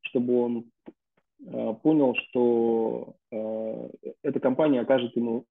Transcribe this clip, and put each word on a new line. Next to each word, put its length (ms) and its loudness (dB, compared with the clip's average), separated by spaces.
чтобы 360 0
он, 260 -2
э, 360 -6
понял, 320 4
что, 1000 0
э, 560 -6
эта 160 -2
компания 440 2
окажет 340 0
ему 340 -2